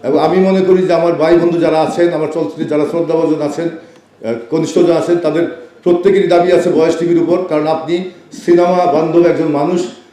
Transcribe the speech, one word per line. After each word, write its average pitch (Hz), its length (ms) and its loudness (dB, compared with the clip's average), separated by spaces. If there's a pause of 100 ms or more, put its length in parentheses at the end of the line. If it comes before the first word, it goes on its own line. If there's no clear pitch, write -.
এবং 143 160 0
আমি 165 200 0
মনে 190 220 2
করি 180 220 2
যে 170 100 0
আমার 170 200 2
ভাই 160 260 2
বন্ধু 170 220 0
যারা 156 200 2
আছেন, 170 320 0
আমার 151 220 -4
চলচ্চিত্রে 156 300 -6
যারা 147 260 -2
শ্রদ্ধাভাজন 156 520 0
আছেন, 160 260 -4
আহ, - 640 -10 (160)
কনিষ্ঠজন 160 420 0
আছেন, 170 260 0
তাদের 156 280 -2 (360)
প্রত্যেকেরই 180 460 2
দাবি 175 240 2
আছে - 180 2
ভয়েস 160 280 0
টিভির 170 240 0
উপর, 170 160 0 (100)
কারণ 156 180 -2
আপনি 160 440 -4 (220)
সিনেমা 175 600 2
বান্ধব 165 340 2
একজন 156 220 0
মানুষ 160 380 -2 (260)